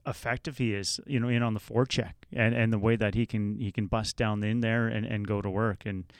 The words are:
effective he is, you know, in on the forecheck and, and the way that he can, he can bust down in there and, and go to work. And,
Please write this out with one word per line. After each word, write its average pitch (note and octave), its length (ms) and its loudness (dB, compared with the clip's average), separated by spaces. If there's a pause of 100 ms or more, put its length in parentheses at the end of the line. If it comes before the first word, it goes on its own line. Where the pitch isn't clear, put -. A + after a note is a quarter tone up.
effective B2+ 500 -6
he A2+ 160 0
is, G2+ 320 -4
you C3+ 140 0
know, A#2+ 100 0
in A#2+ 140 2
on A2+ 100 0
the G#2 60 -2
forecheck A2+ 540 0 (200)
and, A#2 220 2
and A2+ 180 4
the G#2+ 60 2
way A2+ 160 4
that G#2 180 0
he A2+ 120 2
can, G#2 340 -2
he G2 120 -2
can G#2+ 140 -2
bust A2 320 -2
down G#2+ 260 0
in A2+ 180 2
there A2+ 260 2
and, A2+ 180 -2
and G#2 220 -2
go G2+ 140 0
to G2+ 80 -4
work. G2+ 360 0
And, F#2+ 200 -4 (140)